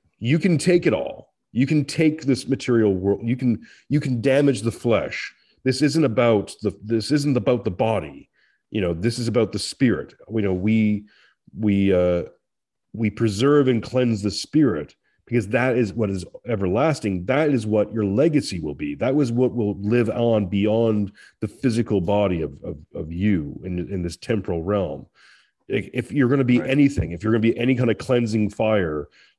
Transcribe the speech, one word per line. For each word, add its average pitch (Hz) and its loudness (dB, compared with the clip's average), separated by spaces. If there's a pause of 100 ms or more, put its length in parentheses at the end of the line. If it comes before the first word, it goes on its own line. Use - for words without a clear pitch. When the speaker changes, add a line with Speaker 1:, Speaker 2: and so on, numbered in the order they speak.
(180)
Speaker 1:
you 127 2
can 170 2
take 175 2
it 131 2
all. - -6 (180)
You 123 0
can 151 2
take 156 0
this 127 0
material 117 2
world. 95 0
You 117 -2
can, 123 -2 (240)
you 147 2
can 127 -2
damage 135 2
the 110 0
flesh. - -2 (300)
This 127 0
isn't 151 2
about 113 2
the, 101 -2
this 110 -2
isn't 143 2
about 120 0
the 107 -4
body. 92 -4 (420)
You 107 -4
know, 87 0
this 107 -4
is 117 -4
about 110 0
the 104 -4
spirit. 98 -2 (160)
You 110 -2
know, 95 0
we, 107 2 (540)
we, 98 2
uh, 90 2 (680)
we 107 -2
preserve 127 2
and 117 2
cleanse 117 -2
the 104 -2
spirit 98 0 (320)
because 113 -2
that 120 0
is 110 0
what 101 -2
is 92 -4 (220)
everlasting. 104 0
That 147 0
is 113 -2
what 104 0
your 110 -2
legacy 117 0
will 76 -6
be. 73 -8
That 120 -2
was 143 2
what 123 2
will 104 -2
live 110 0
on 113 2
beyond 104 0 (280)
the 107 -4
physical 113 0
body 92 0
of, 71 -6 (120)
of, 85 -10 (180)
of 82 -10
you 87 0
in, 90 -6 (140)
in 92 -4
this 85 -6
temporal 92 -4
realm. 82 -4 (640)
If, 104 -4
if 120 -6
you're 131 2
gonna 139 2
be 123 4
Speaker 2:
Right. 127 -2
Speaker 1:
anything, 135 2
if 87 -10
you're 107 0
gonna 110 2
be 113 2
any 127 0
kind 120 0
of 110 -2
cleansing 113 0
fire 92 0 (300)